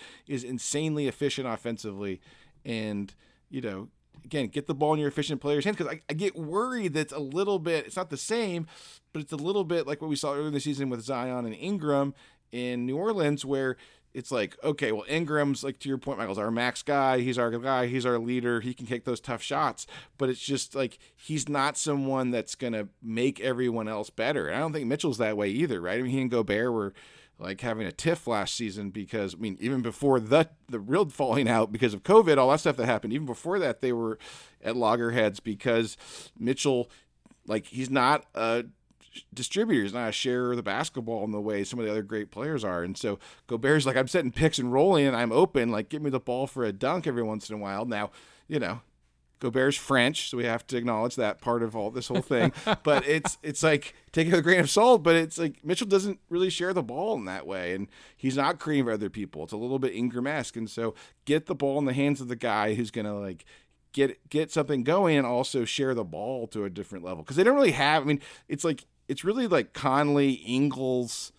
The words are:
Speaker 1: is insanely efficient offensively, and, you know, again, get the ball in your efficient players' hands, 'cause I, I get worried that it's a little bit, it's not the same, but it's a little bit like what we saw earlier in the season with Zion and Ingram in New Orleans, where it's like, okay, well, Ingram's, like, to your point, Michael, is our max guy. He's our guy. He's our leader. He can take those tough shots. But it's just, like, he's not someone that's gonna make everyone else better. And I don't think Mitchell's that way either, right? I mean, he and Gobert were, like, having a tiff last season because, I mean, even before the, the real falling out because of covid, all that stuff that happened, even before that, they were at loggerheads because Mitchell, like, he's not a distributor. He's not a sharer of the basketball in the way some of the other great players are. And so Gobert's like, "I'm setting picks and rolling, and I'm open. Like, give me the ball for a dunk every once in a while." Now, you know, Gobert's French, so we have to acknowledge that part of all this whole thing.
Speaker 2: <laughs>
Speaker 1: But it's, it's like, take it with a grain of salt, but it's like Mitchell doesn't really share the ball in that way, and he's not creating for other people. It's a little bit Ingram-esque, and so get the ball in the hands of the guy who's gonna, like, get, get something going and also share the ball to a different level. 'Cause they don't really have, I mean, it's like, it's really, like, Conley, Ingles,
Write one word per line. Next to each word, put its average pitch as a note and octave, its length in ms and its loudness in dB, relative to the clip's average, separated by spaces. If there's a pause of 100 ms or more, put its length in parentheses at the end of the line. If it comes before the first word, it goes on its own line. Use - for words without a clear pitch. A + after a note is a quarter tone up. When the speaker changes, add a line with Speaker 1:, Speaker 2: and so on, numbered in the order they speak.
(280)
Speaker 1:
is C3 160 -6
insanely D3 640 -2
efficient C3 400 -2
offensively, G#2 720 -6 (460)
and, G#2+ 480 -6 (360)
you C3+ 120 -8
know, G#2 280 -8 (340)
again, C3 240 -4
get C#3+ 180 -6
the D#3 80 -4
ball D3 200 2
in D3+ 60 2
your D3 100 0
efficient C#3+ 300 -2
players' D3 260 0
hands, G#3 120 0
'cause D#3 100 -4
I, A2 220 -10
I C#3+ 40 -4
get F#3 220 -2
worried F#3+ 580 -4
that D#3 80 0
it's C#3+ 120 -6
a C#3+ 60 -6
little F3+ 400 -2
bit, D#3 260 -2
it's - 100 -16
not F#3 140 -4
the - 80 -6
same, F#3+ 480 -2 (460)
but D#3 100 -8
it's D3 120 -12
a D#3 40 -6
little F#3+ 260 0
bit E3 220 0
like C#3+ 160 -6
what D#3+ 80 -6
we D3 60 0
saw C#3+ 180 -2
earlier D3 140 -2
in D3+ 60 -2
the C#3+ 60 -2
season C#3 300 -2
with A#2+ 120 -4
Zion B2 440 -4
and A2 100 -8
Ingram D3 580 0 (380)
in B2 340 -4
New C3 120 -2
Orleans, E3 480 0
where C3+ 320 0 (360)
it's B2+ 180 -10
like, A2 320 0
okay, C#3 300 0
well, G#2 140 -4
Ingram's, D3 560 0
like, C3+ 160 -6
to C#3 100 -6
your C3+ 80 0
point, C3 200 -6
Michael, G2+ 140 -2
is G2 80 -2
our G#2+ 100 0
max A#2+ 320 0
guy. C3+ 380 2
He's B2 180 0
our A#2 140 2
guy. B2+ 360 0
He's B2 180 -2
our A#2+ 120 2
leader. A#2+ 440 0
He B2+ 120 -6
can A#2+ 140 -12
take A#2+ 160 -6
those A#2+ 160 -2
tough A#2 220 -6
shots. C#3+ 440 -2 (320)
But C3+ 120 2
it's B2 100 -4
just, - 340 -4
like, C3 260 -2 (160)
he's D3 340 -6
not C#3+ 280 0
someone C3+ 540 0
that's A#2 240 -4
gonna A2 320 -6 (140)
make A#2+ 400 -2
everyone A#2+ 480 -2
else G#2+ 200 -6
better. A2+ 380 -2
And E2 80 -4
I B2+ 40 -2
don't D#3+ 120 -4
think D3 160 -4
Mitchell's C#3 300 -2
that A2 180 0
way G#2 140 0
either, A#2+ 320 -2
right? F#2 180 -2
I - 20 -2
mean, B2+ 100 -4
he C3+ 100 0
and B2+ 100 -2
Gobert A2+ 400 2
were, G#2 220 -2 (460)
like, F#2+ 200 -8
having A2+ 280 -4
a E2+ 40 -6
tiff E3 340 -2
last G#2 300 -2
season G#2 340 -6
because, G2 460 -6
I - 20 -16
mean, G2 220 -6
even B2+ 220 -2
before B2 400 2
the, D3 280 4 (200)
the A#2+ 100 -6
real C3 300 2
falling C#3+ 400 2
out A2 240 2
because A2 200 2
of G2 100 -8
covid, F3+ 340 8
all C3 140 6
that D#3 100 4
stuff D3 160 0
that A#2 80 0
happened, A#2 260 0
even D3 140 -2
before E3 340 -4
that, D3 220 -2
they B2+ 100 2
were A2+ 260 -2 (440)
at A#2 160 -4
loggerheads A#2 640 2
because A2+ 560 0 (420)
Mitchell, B2+ 500 0 (560)
like, A2 200 -2
he's B2+ 240 -8
not C3+ 440 2
a A2+ 320 0 (680)
distributor. F3+ 500 2
He's G2 100 -4
not A#2 160 -2
a - 20 0
sharer B2 400 0
of A#2+ 60 -2
the A#2+ 60 -4
basketball A2+ 600 -4
in G#2+ 80 -4
the G#2 80 -4
way G#2 240 -2
some A#2+ 160 -6
of A2+ 60 -2
the G#2+ 60 -2
other G#2+ 120 0
great G#2+ 280 -6
players B2+ 340 -4
are. F2 180 -2
And F#2 140 -6
so G#2 200 -4 (300)
Gobert's C3+ 380 4
like, C3 100 2
"I'm C3 140 2
setting D#3+ 220 0
picks D#3 280 2
and B2 140 0
rolling, D3+ 320 6
and C3 100 2
I'm A#2 160 0
open. B2+ 400 4
Like, G#2+ 160 -2
give D3+ 140 -8
me D3 80 -2
the C3 100 0
ball B2+ 280 -2
for B2 180 -4
a G#2 80 0
dunk D3+ 340 -2
every A#2+ 160 0
once G#2+ 260 -6
in G#2+ 60 -8
a G#2+ 40 -8
while." G2+ 260 -4
Now, G#2 260 -4 (380)
you D#3 100 -2
know, A2+ 220 -4 (580)
Gobert's C3 380 2
French, C3+ 520 2
so C3 80 -6
we A#2+ 80 0
have A#2 220 -2
to B2+ 100 -2
acknowledge A#2 400 0
that G#2+ 240 0
part A#2+ 200 0
of A2+ 140 -2
all G#2+ 160 -4
this B2 160 -6
whole B2 140 0
thing. B2+ 300 2 (140)
Speaker 2:
<laughs> - 180 0
Speaker 1:
But C#3 240 4
it's, D3+ 360 0
it's D3 200 -6
like, D3+ 300 2 (180)
take D#3+ 160 2
it E3+ 40 0
with F3 80 8
a D3+ 40 4
grain F3 180 8
of C#3+ 80 2
salt, A3 340 8
but E3 120 8
it's D#3+ 220 2
like E3+ 260 -4
Mitchell F3+ 240 -2
doesn't G3 320 2 (100)
really F3+ 200 2
share F3+ 240 -2
the F3+ 80 0
ball D#3 340 -2
in A2 100 -6
that F#2 200 -6
way, F2+ 300 -4
and G2 120 -6 (280)
he's C3+ 220 -2
not D3 220 0
creating C#3+ 260 2
for A#2 60 0
other G#2 180 -2
people. F2 340 -8
It's F2 100 -10
a G#2+ 40 -6
little B2+ 220 -4
bit B2+ 140 0
Ingram-esque, B2 640 -4
and A2+ 140 -8
so A2+ 260 -4 (300)
get D3+ 220 0
the F3 80 -4
ball C#3 240 0
in D3 60 0
the B2+ 80 0
hands C#3 280 0
of B2 80 -8
the B2 60 -6
guy G#2+ 400 0
who's A2 160 -2
gonna, G#2 280 -4
like, F#2+ 240 -8 (480)
get, - 380 0
get D#3+ 220 0
something D3+ 320 0
going E3 340 4
and C3 100 4
also B2 380 0
share C3 280 0
the A2+ 120 -2
ball G#2+ 420 -6
to G#2+ 160 -4
a G2 60 -4
different F#2 340 -10
level. F2+ 200 -10
'Cause C3+ 120 -10
they F3+ 80 6
don't B3 120 8
really C4+ 160 6
have, C#3+ 320 4
I - 20 -4
mean, C#3+ 160 2 (260)
it's D3 160 -4
like, D#3+ 220 -2 (220)
it's C#3 160 -6
really, A3+ 240 2
like, D3+ 260 2
Conley, C#3+ 580 4
Ingles, B2+ 1080 -2